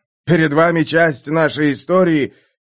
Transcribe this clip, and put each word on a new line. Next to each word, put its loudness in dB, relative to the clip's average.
Перед 0
вами 2
часть 0
нашей 0
истории, 0